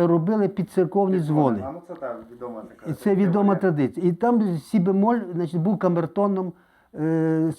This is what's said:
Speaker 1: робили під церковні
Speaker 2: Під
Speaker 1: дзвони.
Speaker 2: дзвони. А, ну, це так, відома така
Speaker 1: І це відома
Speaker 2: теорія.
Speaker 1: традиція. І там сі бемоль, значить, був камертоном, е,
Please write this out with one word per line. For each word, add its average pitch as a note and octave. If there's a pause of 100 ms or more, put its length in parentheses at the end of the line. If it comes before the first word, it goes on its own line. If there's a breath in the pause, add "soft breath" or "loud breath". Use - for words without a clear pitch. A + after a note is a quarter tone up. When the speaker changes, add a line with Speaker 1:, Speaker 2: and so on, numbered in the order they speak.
Speaker 1:
робили F#3
під F#3+
церковні F#3+
Speaker 2:
Під E3+
Speaker 1:
дзвони. D3
Speaker 2:
дзвони. F#2+
А, D3
ну, E3+
це -
так, A#2+
відома A#2
така -
Speaker 1:
І D3
це G3+
відома G3
Speaker 2:
теорія. E3
Speaker 1:
традиція. E3
І F3
там G#3+
сі G#3+
бемоль, G3 (160)
значить, E3+
був G3
камертоном, F#3 (420 soft breath)
е, D#3+